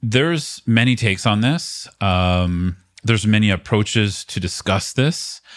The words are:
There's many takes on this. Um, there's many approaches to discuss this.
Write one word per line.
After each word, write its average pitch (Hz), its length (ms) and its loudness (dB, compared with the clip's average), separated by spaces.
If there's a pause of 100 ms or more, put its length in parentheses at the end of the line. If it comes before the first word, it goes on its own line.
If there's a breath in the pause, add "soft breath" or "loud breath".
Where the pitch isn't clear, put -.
There's 151 640 0
many 117 300 4
takes 104 320 -2
on 107 140 2
this. - 480 -4 (120)
Um, 90 760 2 (260)
there's 107 240 0
many 107 240 4
approaches 104 760 -2
to - 140 -8
discuss 95 520 -4
this. - 480 -2 (160 loud breath)